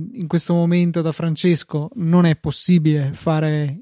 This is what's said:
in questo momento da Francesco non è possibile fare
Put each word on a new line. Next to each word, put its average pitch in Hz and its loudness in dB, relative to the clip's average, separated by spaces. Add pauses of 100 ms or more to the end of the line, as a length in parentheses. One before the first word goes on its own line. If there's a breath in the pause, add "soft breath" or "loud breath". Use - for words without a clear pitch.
(120)
in 190 -8
questo 170 -2
momento 170 2
da 160 -2
Francesco 160 -2
non 175 4
è 160 4
possibile 151 0
fare 156 -2